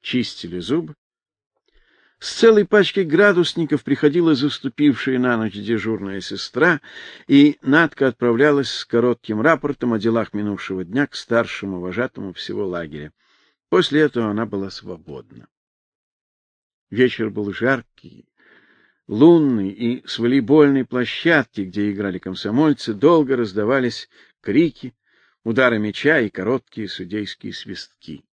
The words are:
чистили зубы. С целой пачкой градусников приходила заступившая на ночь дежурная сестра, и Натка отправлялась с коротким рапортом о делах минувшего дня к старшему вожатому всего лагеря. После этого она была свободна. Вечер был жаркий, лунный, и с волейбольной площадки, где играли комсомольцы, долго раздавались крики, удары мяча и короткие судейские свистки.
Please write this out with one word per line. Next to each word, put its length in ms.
чистили 580
зубы. 340
С 140
целой 320
пачкой 400
градусников 800
приходила 500
заступившая 840
на 200
ночь 160
дежурная 640
сестра, 640
и 340
Натка 480
отправлялась 600
с 140
коротким 560
рапортом 540
о 60
делах 340
минувшего 500
дня 240
к 80
старшему 640
вожатому 540
всего 340
лагеря. 460
После 320
этого 280
она 160
была 240
свободна. 800
Вечер 400
был 240
жаркий, 720
лунный, 640
и 360
с 140
волейбольной 640
площадки, 800
где 280
играли 300
комсомольцы, 720
долго 440
раздавались 720
крики, 520
удары 320
мяча 440
и 80
короткие 600
судейские 640
свистки. 720